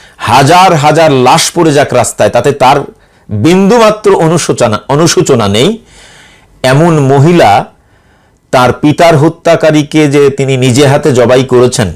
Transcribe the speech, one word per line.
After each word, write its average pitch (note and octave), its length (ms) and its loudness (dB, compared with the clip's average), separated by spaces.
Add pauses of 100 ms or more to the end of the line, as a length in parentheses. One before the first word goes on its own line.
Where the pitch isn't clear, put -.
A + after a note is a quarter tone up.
(160)
হাজার E3 580 2
হাজার D3+ 380 2
লাশ C3 380 0
পড়ে D#3+ 220 -2
যাক C#3 200 -2
রাস্তায়, A2+ 380 -2
তাতে C3 220 -2
তার C3 240 0 (520)
বিন্দুমাত্র G3 880 0
অনুশোচনা, C#3+ 720 -2
অনুশোচনা C#3 600 0
নেই, C#3 340 -2 (800)
এমন D3+ 360 0
মহিলা C#3 520 2 (1000)
তার B2+ 220 0
পিতার E3 440 0
হত্যাকারীকে D#3 920 0
যে C#3+ 220 2
তিনি C3+ 260 -4
নিজে B2+ 300 0
হাতে C#3 260 0
জবাই B2 320 0
করেছেন B2 520 -2